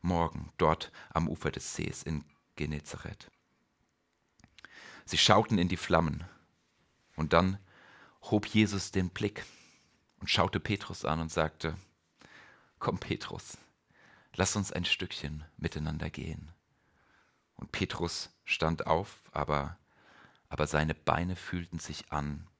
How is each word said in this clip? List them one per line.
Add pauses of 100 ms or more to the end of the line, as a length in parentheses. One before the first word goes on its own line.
Morgen
dort (180)
am
Ufer
des
Sees
in (320)
Genezareth. (1700)
Sie
schauten
in
die
Flammen (920)
und
dann (640)
hob
Jesus
den
Blick (760)
und
schaute
Petrus
an
und
sagte, (1000)
"Komm,
Petrus, (800)
lass
uns
ein
Stückchen (100)
miteinander
gehen." (1040)
Und
Petrus (120)
stand
auf,
aber, (720)
aber
seine
Beine
fühlten
sich
an (100)